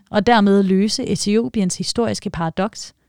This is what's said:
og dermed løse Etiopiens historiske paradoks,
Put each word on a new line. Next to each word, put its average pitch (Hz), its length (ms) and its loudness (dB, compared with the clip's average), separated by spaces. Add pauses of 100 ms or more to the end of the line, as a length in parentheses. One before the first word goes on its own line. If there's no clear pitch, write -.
og 208 180 0
dermed 202 360 4
løse 196 440 0
Etiopiens 208 720 -2
historiske 208 520 -4
paradoks, 170 640 -6 (160)